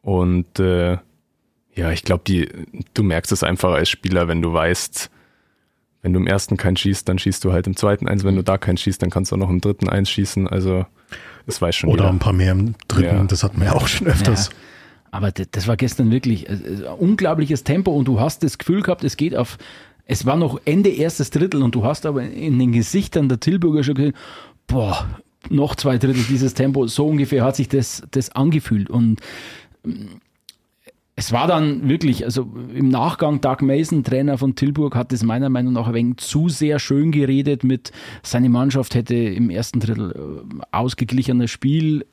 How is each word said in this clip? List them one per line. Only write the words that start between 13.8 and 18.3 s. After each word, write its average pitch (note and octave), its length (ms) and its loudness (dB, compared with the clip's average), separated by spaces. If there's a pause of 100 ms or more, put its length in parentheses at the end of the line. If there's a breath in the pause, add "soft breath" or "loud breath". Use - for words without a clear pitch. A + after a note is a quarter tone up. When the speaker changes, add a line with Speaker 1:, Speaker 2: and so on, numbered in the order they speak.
Speaker 2:
schon - 200 -2
öfters. G2+ 400 2
Speaker 3:
Ja. - 80 -14 (560 loud breath)
Aber G2+ 200 -2
d-, F#2 180 -6
das F#2+ 180 -4
war A2+ 100 2
gestern A#2+ 320 2
wirklich, A#2 400 0
äh, - 40 -4
äh, F#2+ 340 -8
ein D2 80 -10
unglaubliches D#3+ 680 2
Tempo F3+ 280 0
und C#3+ 160 2
du A#2+ 120 2
hast D3 240 -2